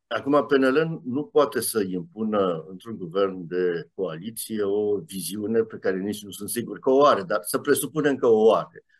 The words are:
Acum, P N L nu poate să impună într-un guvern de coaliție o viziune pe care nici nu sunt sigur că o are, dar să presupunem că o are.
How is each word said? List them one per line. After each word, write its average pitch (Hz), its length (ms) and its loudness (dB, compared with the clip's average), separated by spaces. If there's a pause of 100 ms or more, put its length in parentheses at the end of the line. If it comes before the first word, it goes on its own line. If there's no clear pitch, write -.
Acum, 143 400 2
P - 40 -2
N 135 120 6
L 160 400 2
nu 127 200 -4
poate 143 380 2
să 107 260 -2
impună 92 840 -2
într-un 101 280 -14
guvern 92 500 -2
de 87 460 -2
coaliție 101 720 -6
o 104 340 0
viziune 95 640 -4
pe 110 160 -8
care 95 220 -2
nici 104 240 -6
nu 101 80 -16
sunt 98 180 -12
sigur 101 300 -6
că 135 100 -2
o 135 140 6
are, 120 180 4
dar 104 200 -4
să - 180 -6
presupunem 143 560 0
că 123 120 0
o 110 260 6
are. - 320 -2 (140)